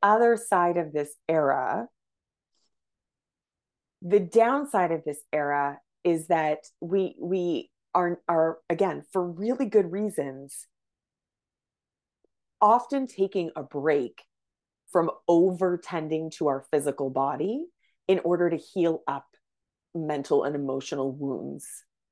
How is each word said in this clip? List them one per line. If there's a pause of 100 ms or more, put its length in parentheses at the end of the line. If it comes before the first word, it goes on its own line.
other
side
of
this (140)
era, (2250)
the
downside
of
this (120)
era (240)
is
that (200)
we,
we (240)
are,
are, (120)
again,
for
really
good
reasons, (1900)
often
taking
a
break (680)
from (160)
over
tending
to
our
physical
body (440)
in
order
to
heal
up (680)
mental
and
emotional
wounds, (440)